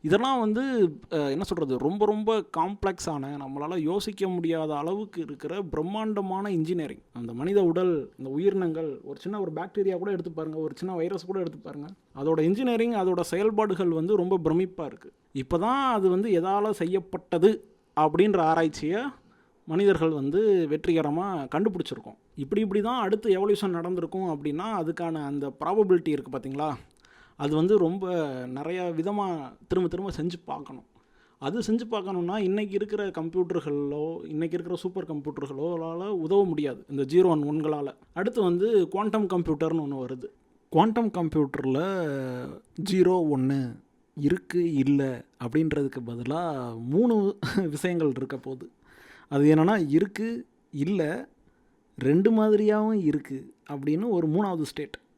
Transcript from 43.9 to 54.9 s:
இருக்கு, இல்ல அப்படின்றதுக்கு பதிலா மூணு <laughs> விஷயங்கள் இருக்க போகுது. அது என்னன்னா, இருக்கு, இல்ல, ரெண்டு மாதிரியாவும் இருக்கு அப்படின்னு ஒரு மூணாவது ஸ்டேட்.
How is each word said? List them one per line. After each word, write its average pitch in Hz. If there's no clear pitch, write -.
இருக்கு, 170
இல்ல 135
அப்படின்றதுக்கு 143
பதிலா 120
மூணு 202
<laughs> 190
விஷயங்கள் 156
இருக்க 135
போகுது. 127
அது 147
என்னன்னா, 165
இருக்கு, 202
இல்ல, 170
ரெண்டு 175
மாதிரியாவும் 214
இருக்கு 143
அப்படின்னு 147
ஒரு 175
மூணாவது 175
ஸ்டேட். 143